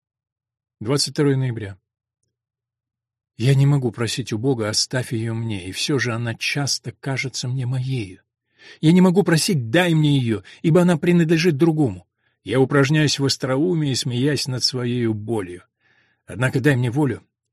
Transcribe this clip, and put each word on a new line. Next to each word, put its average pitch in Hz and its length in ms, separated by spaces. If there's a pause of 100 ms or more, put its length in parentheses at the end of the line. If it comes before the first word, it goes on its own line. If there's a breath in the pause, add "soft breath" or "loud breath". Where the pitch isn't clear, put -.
(800)
Двадцать 139 340
второе 143 220
ноября. 110 420 (1600)
Я 127 180
не 139 120
могу 135 260
просить 117 400
у 110 60
Бога: 117 300
«Оставь - 440
её 113 220
мне», 107 340
и 92 40
всё 139 280
же 120 120
она 113 220
часто - 580
кажется 135 540
мне 127 200
моею. 127 540 (600 loud breath)
Я 156 120
не 180 100
могу 185 220
просить: 156 460
«Дай 170 220
мне 151 240
её», 117 260 (200 loud breath)
ибо 175 200
она 175 140
принадлежит 170 600
другому. 147 500 (380)
Я 110 160
упражняюсь 139 580
в 139 60
остроумии, 143 680
смеясь 123 540
над 127 160
своею 123 520
болью. 104 500 (640)
Однако 127 340
дай 135 160
мне 123 140
волю, 127 320 (300)